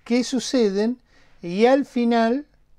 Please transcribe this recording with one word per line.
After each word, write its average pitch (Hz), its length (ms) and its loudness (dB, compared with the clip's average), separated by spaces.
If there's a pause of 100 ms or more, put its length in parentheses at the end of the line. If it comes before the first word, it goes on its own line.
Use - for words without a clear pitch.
que 240 180 0
suceden, 233 760 -2 (440)
y 185 240 0
al 269 180 4
final 233 640 0 (320)